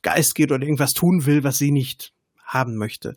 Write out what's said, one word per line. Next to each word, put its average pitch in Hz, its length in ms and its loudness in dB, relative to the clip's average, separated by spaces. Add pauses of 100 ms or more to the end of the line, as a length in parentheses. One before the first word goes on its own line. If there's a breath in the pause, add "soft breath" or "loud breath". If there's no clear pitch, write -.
Geist - 320 2
geht 151 160 2
oder 135 140 -2
irgendwas 147 280 0
tun 175 340 2
will, 147 180 4
was 139 140 -2
sie 143 120 2
nicht 135 420 -2 (320)
haben 123 320 -2
möchte. - 400 -8